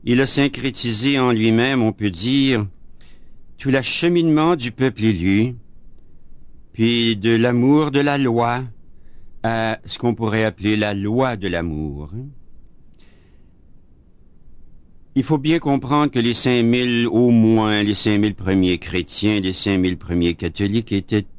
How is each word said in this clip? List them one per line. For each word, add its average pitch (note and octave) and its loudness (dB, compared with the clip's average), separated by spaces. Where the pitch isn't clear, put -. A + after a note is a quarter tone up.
Il A#2+ 2
a C3+ 4
syncrétisé C3 -2
en B2+ 2
lui-même, A#2 2
on A2 2
peut G#2 -2
dire, A#2+ 0
tout - -4
l'acheminement E3 2
du B2 -6
peuple B2 0
élu, G#2 2
puis A#2 2
de G#2+ 2
l'amour B2 4
de C#3 0
la C#3+ 0
loi A#2+ 0
à A2+ -2
ce - -10
qu'on A#2+ 0
pourrait A2 0
appeler G#2+ 0
la G#2 0
loi A2+ 0
de F#2+ -6
l'amour. D#2 -4
Il C3+ 2
faut D#3 2
bien D#3 0
comprendre C#3 0
que B2+ 0
les A#2 2
cinq B2 2
mille, A#2+ 2
au A#2+ 4
moins A2 4
les G#2 2
cinq G#2 0
mille G#2 0
premiers F#2 2
chrétiens, G2+ -2
les F#2 -2
cinq G2 0
mille F#2 2
premiers E2+ 0
catholiques G2+ -2
étaient G2+ -2